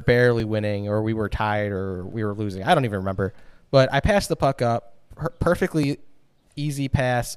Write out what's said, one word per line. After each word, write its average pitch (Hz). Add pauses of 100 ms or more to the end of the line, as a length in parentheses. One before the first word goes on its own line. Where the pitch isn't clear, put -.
barely 120
winning, 104
or 104
we 110
were 110
tied, 104
or 95
we 107
were 104
losing. 101
I 143
don't 143
even 104
remember. 95 (360)
But 131
I 139
passed 202
the 160
puck 135
up, 117 (220)
per-, 156 (100)
perfectly 165 (560)
easy 143
pass 123